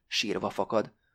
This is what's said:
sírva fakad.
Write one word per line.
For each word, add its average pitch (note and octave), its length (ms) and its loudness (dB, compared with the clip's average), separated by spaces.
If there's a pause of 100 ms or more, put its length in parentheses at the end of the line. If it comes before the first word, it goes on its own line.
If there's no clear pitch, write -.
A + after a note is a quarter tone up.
sírva G2+ 440 0
fakad. G#2 420 0 (220)